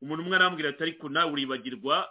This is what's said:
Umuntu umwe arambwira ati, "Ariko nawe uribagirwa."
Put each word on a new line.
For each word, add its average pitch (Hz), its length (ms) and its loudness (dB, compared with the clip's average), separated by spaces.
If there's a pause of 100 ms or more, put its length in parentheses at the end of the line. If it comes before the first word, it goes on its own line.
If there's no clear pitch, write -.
Umuntu 151 200 -6
umwe 185 140 0
arambwira 175 340 4
ati, 143 120 -6
"Ariko 160 260 -6
nawe 160 240 2
uribagirwa." 131 800 -2